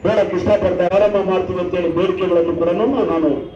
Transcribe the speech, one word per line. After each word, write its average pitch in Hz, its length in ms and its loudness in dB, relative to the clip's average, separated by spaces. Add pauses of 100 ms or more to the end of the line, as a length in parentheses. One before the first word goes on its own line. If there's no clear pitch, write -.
ಹೇಳಕ್ 196 300 0
ಇಷ್ಟಪಡ್ತೇನೆ. 180 600 0
ಆರಂಭ 202 340 2
ಮಾಡ್ತೀವಿ 185 300 -2
ಅಂತೇಳಿ 170 380 -2
ಬೇಡಿಕೆಗಳನ್ನು 175 580 0
ಕೂಡ 170 140 0
ನಾನು 185 600 0 (260)